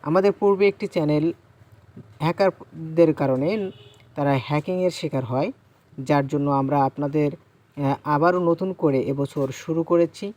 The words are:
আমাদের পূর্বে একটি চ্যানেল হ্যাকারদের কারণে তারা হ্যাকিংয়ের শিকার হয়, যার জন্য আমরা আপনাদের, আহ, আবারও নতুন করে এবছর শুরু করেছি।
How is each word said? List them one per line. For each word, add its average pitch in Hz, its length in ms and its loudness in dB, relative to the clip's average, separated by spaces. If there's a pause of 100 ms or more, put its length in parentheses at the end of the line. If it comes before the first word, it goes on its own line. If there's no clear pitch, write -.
আমাদের 185 300 2
পূর্বে 202 360 2
একটি 196 180 -4
চ্যানেল 151 380 0 (920)
হ্যাকারদের 165 960 0
কারণে 139 340 0 (680)
তারা 143 180 0 (120)
হ্যাকিংয়ের 180 460 -2
শিকার 147 340 -6
হয়, 127 240 -2 (500)
যার 139 280 0
জন্য 143 240 -2
আমরা 139 340 2
আপনাদের, 147 480 -2
আহ, - 720 -6
আবারও 160 360 2
নতুন 175 320 0
করে 143 280 0
এবছর 139 520 -4
শুরু 165 300 -4
করেছি। 170 440 0 (100)